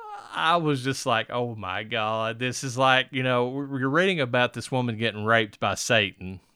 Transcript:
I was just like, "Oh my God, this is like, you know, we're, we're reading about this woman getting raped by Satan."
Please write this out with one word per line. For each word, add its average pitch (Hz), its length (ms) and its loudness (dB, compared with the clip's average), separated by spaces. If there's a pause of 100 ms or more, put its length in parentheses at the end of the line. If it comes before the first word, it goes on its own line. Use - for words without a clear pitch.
(320)
I 165 240 2
was 151 260 2
just 131 220 -2
like, 113 260 2
"Oh 120 240 -2
my 98 280 -6
God, 110 560 -2
this 123 260 -4
is 123 140 -6
like, 131 320 4
you 131 120 -4
know, 123 260 2
we're, 139 180 -6
we're 135 220 -2
reading 175 320 2
about 123 340 2
this - 180 -8
woman 123 240 0
getting 107 280 -2
raped 113 360 2
by 101 140 0
Satan." 95 680 0 (160)